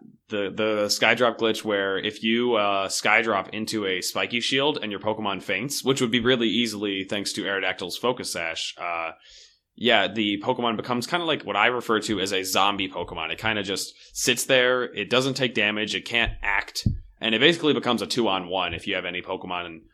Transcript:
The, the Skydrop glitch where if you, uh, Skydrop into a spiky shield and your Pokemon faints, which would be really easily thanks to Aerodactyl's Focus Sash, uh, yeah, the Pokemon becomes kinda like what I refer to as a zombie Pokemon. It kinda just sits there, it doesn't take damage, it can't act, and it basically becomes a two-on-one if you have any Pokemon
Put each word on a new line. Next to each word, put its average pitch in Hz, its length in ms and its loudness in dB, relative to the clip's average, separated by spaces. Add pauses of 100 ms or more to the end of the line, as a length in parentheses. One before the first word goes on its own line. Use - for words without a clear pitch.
(300)
The, 101 240 -2
the 107 340 0
Skydrop 117 520 4
glitch 113 240 2
where 98 340 0
if 104 240 -4
you, 117 340 2
uh, 101 340 2
Skydrop 107 640 2
into 107 340 -2
a 92 140 0
spiky 98 400 -2
shield 139 420 0
and 107 80 -6
your 98 80 -6
Pokemon 104 420 -2
faints, 104 440 -4
which 131 160 2
would 120 100 0
be 120 80 4
really 117 300 2
easily 104 560 -2
thanks 101 280 -4
to 104 100 -4
Aerodactyl's 92 540 -4
Focus 101 360 -2
Sash, 82 440 -6
uh, 82 340 -6 (680)
yeah, 107 320 4
the 104 320 0
Pokemon 120 320 0
becomes 120 320 -2
kinda 175 180 -2
like 151 200 -2
what 101 100 -2
I 104 120 6
refer 117 340 2
to 104 180 0
as 95 140 -2
a 95 100 2
zombie 95 460 2
Pokemon. 85 420 -6
It 82 60 -8
kinda 107 260 0
just 95 300 -4 (240)
sits 120 280 2
there, 127 380 4 (120)
it 101 140 -4
doesn't 127 260 2
take 127 180 0
damage, 107 420 0
it 92 80 -2
can't 117 380 0
act, - 440 -2 (360)
and 113 140 0
it 110 40 4
basically 160 340 4
becomes 120 280 0
a 98 60 -4
two-on-one 92 680 0
if 82 140 -8
you 95 80 -2
have 90 100 -2
any 90 160 -6
Pokemon 87 600 -8 (120)